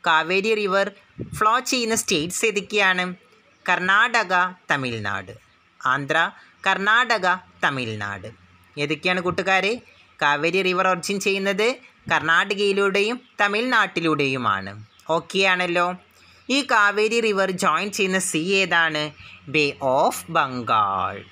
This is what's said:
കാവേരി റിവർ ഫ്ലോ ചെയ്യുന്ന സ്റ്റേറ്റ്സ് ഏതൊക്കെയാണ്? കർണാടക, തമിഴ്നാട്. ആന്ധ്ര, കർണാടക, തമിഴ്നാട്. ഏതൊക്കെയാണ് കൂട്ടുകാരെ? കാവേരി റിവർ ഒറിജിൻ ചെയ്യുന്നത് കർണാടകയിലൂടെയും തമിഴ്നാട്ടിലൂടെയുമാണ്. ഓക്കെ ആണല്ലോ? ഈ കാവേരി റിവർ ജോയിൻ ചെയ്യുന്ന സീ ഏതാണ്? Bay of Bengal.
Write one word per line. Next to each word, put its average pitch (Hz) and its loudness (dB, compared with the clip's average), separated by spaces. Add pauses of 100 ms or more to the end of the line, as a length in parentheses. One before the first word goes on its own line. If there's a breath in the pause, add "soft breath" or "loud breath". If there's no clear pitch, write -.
കാവേരി 175 2
റിവർ 196 0 (500 soft breath)
ഫ്ലോ 220 4 (160)
ചെയ്യുന്ന 233 0
സ്റ്റേറ്റ്സ് 170 -2
ഏതൊക്കെയാണ്? 190 0 (640)
കർണാടക, 196 2 (360)
തമിഴ്നാട്. 107 -4 (600)
ആന്ധ്ര, 139 0 (480 loud breath)
കർണാടക, 208 2 (380)
തമിഴ്നാട്. 107 -4 (540)
ഏതൊക്കെയാണ് 165 -2
കൂട്ടുകാരെ? 185 0 (500 soft breath)
കാവേരി 151 2
റിവർ 180 2
ഒറിജിൻ 180 -4 (100)
ചെയ്യുന്നത് 196 0 (440 loud breath)
കർണാടകയിലൂടെയും 202 2 (240)
തമിഴ്നാട്ടിലൂടെയുമാണ്. 156 0 (440)
ഓക്കെ 170 -4 (120)
ആണല്ലോ? 175 0 (680 soft breath)
ഈ 277 2 (140)
കാവേരി 214 4
റിവർ 196 2 (140)
ജോയിൻ 175 0
ചെയ്യുന്ന 190 0 (120)
സീ 156 -2 (220)
ഏതാണ്? 165 2 (540 loud breath)
Bay 147 2 (240)
of 196 2 (200)
Bengal. 107 0 (160)